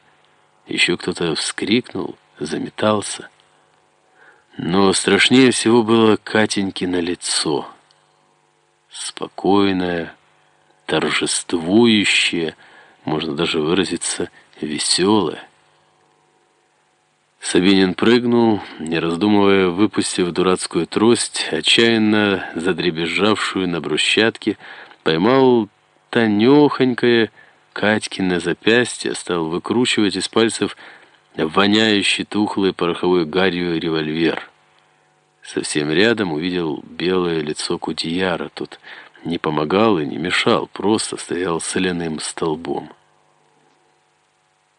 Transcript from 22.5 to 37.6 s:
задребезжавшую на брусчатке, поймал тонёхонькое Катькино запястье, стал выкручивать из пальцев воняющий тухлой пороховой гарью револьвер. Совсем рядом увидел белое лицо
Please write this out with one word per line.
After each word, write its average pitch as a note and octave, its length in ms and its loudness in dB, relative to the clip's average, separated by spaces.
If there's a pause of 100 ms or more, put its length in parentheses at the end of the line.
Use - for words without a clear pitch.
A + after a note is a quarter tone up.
задребезжавшую F2 1120 -2
на E2+ 140 -2
брусчатке, G2+ 760 0 (460)
поймал A#2 640 4 (420)
тонёхонькое A#2+ 1200 4 (420)
Катькино G2 640 -2
запястье, G#2 760 0
стал E2+ 320 -4
выкручивать G2+ 680 0
из F#2 140 -4
пальцев A2 480 0 (580)
воняющий G2+ 880 2
тухлой G2 480 0
пороховой F2 540 0
гарью F2 540 0
револьвер. D#2+ 680 -2 (920)
Совсем D2+ 500 -4
рядом G2 420 0
увидел E2+ 540 -4
белое E2+ 540 -2
лицо D2+ 380 -6